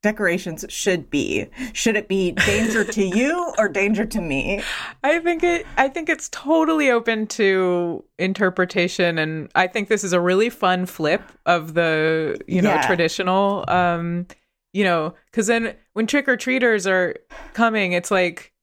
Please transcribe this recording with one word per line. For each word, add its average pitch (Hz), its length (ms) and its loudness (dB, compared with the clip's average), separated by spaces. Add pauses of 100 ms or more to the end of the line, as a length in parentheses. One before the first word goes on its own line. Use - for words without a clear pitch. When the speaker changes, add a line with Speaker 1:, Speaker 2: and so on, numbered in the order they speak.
Speaker 1:
decorations 190 640 -2
should 180 400 -2
be. - 380 -2 (260)
Should 226 240 0
it 208 100 -4
be 190 260 0
danger 214 520 2
to 214 180 0
you 277 540 0
or 214 100 2
danger 202 380 0
to 214 160 -4
me? 165 400 -2 (420)
Speaker 2:
I 302 160 2
think 330 240 0
it, 349 220 0 (100)
I 269 140 2
think 311 180 -6
it's - 220 -2
totally 311 640 2
open 233 360 0
to 180 760 0 (140)
interpretation, 180 1000 0
and 156 380 -4
I 180 120 4
think 208 220 -4
this 208 140 0
is 180 100 -2
a 175 80 4
really 185 300 2
fun 185 340 0
flip 165 380 -2 (240)
of 165 260 0
the, 160 760 0
you 185 140 2
know, 208 140 4
Speaker 1:
Yeah. 143 100 0
Speaker 2:
traditional, 185 840 0
um, 175 600 0 (440)
you 202 120 0
know, 170 320 0 (180)
'cause 214 140 0
then 226 260 0 (200)
when 226 120 -2
trick-or-treaters 247 800 0
are 185 300 2 (380)
coming, 220 400 2
it's 175 180 -2
like 180 520 -2